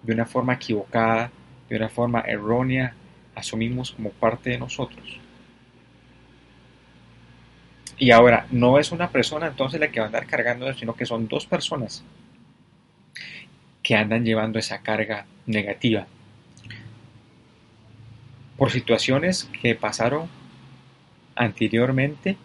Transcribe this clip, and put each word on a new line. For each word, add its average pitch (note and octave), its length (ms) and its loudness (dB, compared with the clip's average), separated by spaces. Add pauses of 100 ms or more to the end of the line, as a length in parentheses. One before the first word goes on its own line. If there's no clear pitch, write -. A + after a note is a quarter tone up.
de A2+ 120 -2
una A2+ 100 0
forma B2+ 300 0
equivocada, A2+ 760 0 (380)
de A2+ 80 -4
una A2 140 -2
forma A#2+ 300 -2
errónea, A#2+ 760 -2 (400)
asumimos A#2 580 -6
como G#2+ 180 -10
parte B2 400 0
de B2 80 -4
nosotros. - 600 -10 (2750)
Y B2+ 140 4
ahora, A#2 400 10
no B2+ 280 6
es D3+ 120 2
una F3 200 -4
persona D3+ 360 -2
entonces C3+ 320 -4
la D3+ 120 0
que A#2 100 -4
va G#2+ 60 0
a - 20 -8
andar A2 180 -6
cargando B2 420 -2
eso, C3+ 120 -8
sino A2+ 140 -6
que B2 120 -6
son A2+ 220 -4
dos C#3 180 -4
personas D3+ 560 -6 (1800)
que - 120 0
andan A2 300 0
llevando A2 340 0
esa G#2+ 220 -6
carga G#2+ 460 -4 (200)
negativa G#2+ 600 -2 (2500)
por C3+ 140 4
situaciones C3+ 800 0 (120)
que A#2 140 2
pasaron C#3 540 -2 (1080)
anteriormente C3 1080 0